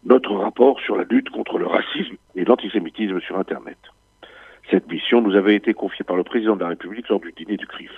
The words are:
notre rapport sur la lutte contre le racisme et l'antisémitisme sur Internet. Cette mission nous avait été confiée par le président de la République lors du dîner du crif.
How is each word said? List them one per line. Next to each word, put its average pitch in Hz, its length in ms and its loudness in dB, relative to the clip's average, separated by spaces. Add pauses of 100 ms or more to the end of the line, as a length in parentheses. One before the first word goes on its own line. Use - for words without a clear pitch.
notre 123 300 4
rapport 120 460 2
sur 104 160 -2
la 90 80 -2
lutte - 240 0
contre - 300 -6
le 87 80 -2
racisme - 500 -4 (200)
et 90 80 -2
l'antisémitisme 98 760 0
sur 90 180 -8
Internet. - 380 -8 (920)
Cette - 200 2
mission 120 300 2
nous 104 140 2
avait 104 220 6
été 104 180 0
confiée - 300 -6
par 90 120 -2
le 92 80 0
président 110 320 0
de 92 60 -4
la 87 60 -4
République 92 400 -10
lors 101 120 0
du 85 120 -14
dîner 98 260 -6
du - 80 -10
crif. - 320 -18